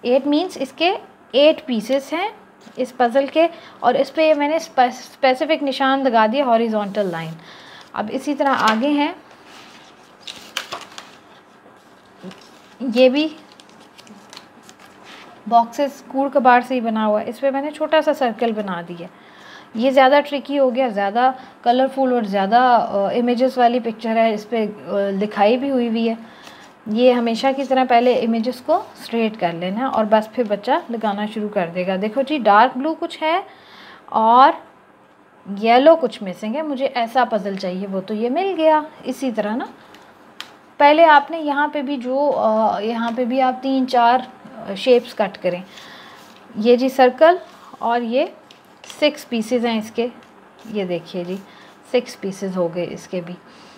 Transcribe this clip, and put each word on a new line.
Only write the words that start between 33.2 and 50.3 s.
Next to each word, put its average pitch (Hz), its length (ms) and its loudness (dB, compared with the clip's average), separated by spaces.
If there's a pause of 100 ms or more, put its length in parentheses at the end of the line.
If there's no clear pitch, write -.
है 330 220 0 (680)
और 240 520 6 (880)
येलो 240 440 6
कुछ 247 280 -4
missing 214 320 -8
है, 311 60 -4
मुझे 277 240 -4
ऐसा 240 380 0
puzzle 202 340 -4
चाहिए, 185 280 -8
वो 190 160 -6
तो 190 120 -10
ये 220 160 -4
मिल 370 240 -2
गया। 311 320 2 (200)
इसी 254 260 -6
तरह 214 240 -4
ना 330 140 -8 (1080)
पहले 302 240 6
आपने 311 360 4
यहाँ 294 300 -2
पे 294 120 -6
भी 277 160 -6
जो, 262 320 -2
अ, 220 500 0
यहाँ 226 320 -4
पे 247 140 -4
भी 254 140 -2
आप 254 140 2
तीन 262 320 -2
चार, 247 460 2 (380)
अ, 196 40 -8
shapes 240 400 2
cut 196 240 -4
करें। 180 260 -4 (920)
ये 240 200 4
जी 262 120 0
circle 269 500 4 (420)
और 240 220 -2
ये 247 300 -2 (640)
six 294 240 0
pieces 226 400 -4
हैं 226 160 -2
इसके, 233 300 -6 (640)